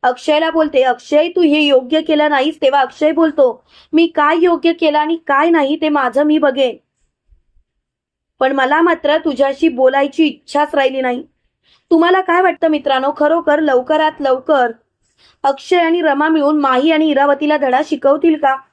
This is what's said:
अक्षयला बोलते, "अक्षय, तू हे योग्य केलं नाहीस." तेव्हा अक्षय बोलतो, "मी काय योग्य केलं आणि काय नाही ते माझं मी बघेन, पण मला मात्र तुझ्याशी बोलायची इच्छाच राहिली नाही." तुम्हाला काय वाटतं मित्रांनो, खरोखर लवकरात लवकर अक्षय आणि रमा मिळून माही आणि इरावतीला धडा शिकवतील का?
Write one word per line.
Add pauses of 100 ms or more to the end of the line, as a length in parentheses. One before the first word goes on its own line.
अक्षयला
बोलते,
"अक्षय,
तू
हे
योग्य
केलं
नाहीस."
तेव्हा
अक्षय
बोलतो, (280)
"मी
काय
योग्य
केलं
आणि
काय
नाही
ते
माझं
मी
बघेन, (1600)
पण
मला
मात्र
तुझ्याशी
बोलायची
इच्छाच
राहिली
नाही." (680)
तुम्हाला
काय
वाटतं
मित्रांनो,
खरोखर
लवकरात
लवकर (680)
अक्षय
आणि
रमा
मिळून
माही
आणि
इरावतीला
धडा
शिकवतील
का? (160)